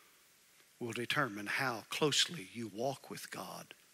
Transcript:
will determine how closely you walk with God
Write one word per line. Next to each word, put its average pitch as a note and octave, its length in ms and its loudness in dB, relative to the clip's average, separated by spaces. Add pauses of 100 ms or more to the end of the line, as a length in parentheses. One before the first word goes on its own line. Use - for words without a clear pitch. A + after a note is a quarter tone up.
(800)
will A#2 140 -2
determine A2+ 540 0
how A#2+ 420 0
closely F#2+ 640 4
you A2+ 200 -4
walk B2 360 0
with - 220 -8
God F2 420 -8 (200)